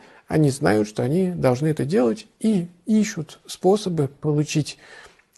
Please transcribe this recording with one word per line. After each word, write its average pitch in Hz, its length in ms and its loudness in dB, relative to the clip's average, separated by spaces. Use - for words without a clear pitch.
они 156 220 2
знают, 180 380 0
что - 160 -6
они 180 280 0
должны 143 360 0
это 151 180 -2
делать, 214 420 0
и 196 280 0
ищут 208 600 -2
способы 180 640 0
получить 151 680 -2